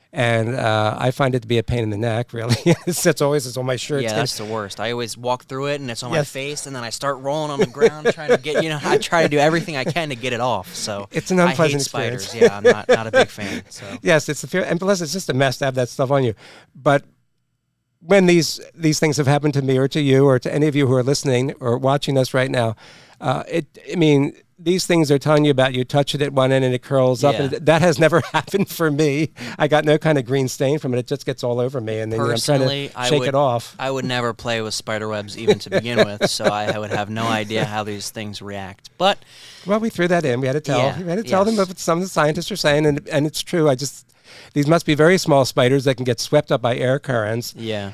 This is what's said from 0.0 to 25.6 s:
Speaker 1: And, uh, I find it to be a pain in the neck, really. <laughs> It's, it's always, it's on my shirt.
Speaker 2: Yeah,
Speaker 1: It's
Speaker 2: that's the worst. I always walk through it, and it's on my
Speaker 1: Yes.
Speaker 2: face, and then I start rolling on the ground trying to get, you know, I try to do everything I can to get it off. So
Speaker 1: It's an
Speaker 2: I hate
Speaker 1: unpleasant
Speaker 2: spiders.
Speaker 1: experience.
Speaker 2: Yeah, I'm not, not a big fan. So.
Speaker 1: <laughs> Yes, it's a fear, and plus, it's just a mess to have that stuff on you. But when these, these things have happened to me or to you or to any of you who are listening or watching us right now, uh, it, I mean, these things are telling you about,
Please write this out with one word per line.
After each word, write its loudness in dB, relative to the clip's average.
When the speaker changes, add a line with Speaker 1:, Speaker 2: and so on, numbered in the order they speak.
Speaker 1:
And, 0
uh, 0
I 0
find 0
it 0
to -14
be 0
a 2
pain -2
in -2
the -4
neck, -4
really. -2
<laughs> -4
It's, -4
it's 2
always, 0
it's -10
on -4
my -2
shirt. -4
Speaker 2:
Yeah, -4
Speaker 1:
It's -2
Speaker 2:
that's -10
the -8
worst. -6
I -4
always -8
walk -6
through -8
it, -4
and -8
it's -8
on -10
my -2
Speaker 1:
Yes. -2
Speaker 2:
face, -10
and -12
then -10
I -10
start -4
rolling -4
on -4
the 2
ground 0
trying -6
to 4
get, -2
you -2
know, -4
I 2
try 2
to 2
do 2
everything 2
I -2
can -4
to -8
get -6
it -2
off. -2
So -8
Speaker 1:
It's -6
an 4
Speaker 2:
I 6
hate 4
Speaker 1:
unpleasant 2
Speaker 2:
spiders. -4
Speaker 1:
experience. 4
Speaker 2:
Yeah, -6
I'm -4
not, 2
not 2
a -8
big 2
fan. -10
So. -16
Speaker 1:
<laughs> -16
Yes, 2
it's -6
a -10
fear, -2
and -2
plus, 0
it's -6
just -6
a -2
mess 2
to -2
have -2
that 0
stuff -2
on 2
you. 0
But 2
when 6
these, 4
these 0
things 2
have 0
happened 2
to 0
me 2
or 2
to -4
you 4
or 6
to -6
any 2
of 0
you 2
who 2
are 2
listening 0
or 0
watching 0
us 0
right 0
now, -2
uh, -2
it, -4
I -6
mean, 4
these 0
things 2
are 4
telling 4
you 6
about, 2